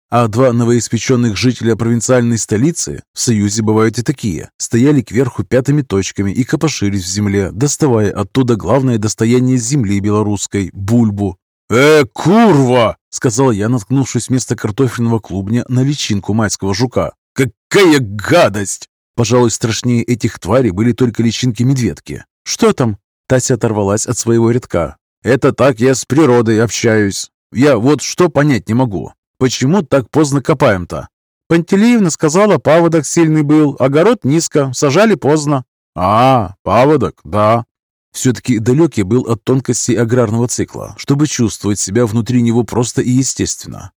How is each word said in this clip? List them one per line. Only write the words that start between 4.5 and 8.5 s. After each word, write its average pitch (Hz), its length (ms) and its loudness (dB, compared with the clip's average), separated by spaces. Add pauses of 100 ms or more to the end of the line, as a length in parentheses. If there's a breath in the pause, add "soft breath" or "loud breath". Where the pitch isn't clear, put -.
стояли 131 460 2
кверху 120 420 -2
пятыми 143 380 0
точками 98 480 -4
и 123 140 -2
копошились 101 600 -4
в 87 40 -10
земле, 98 440 -2
доставая 113 580 0
оттуда 120 460 -2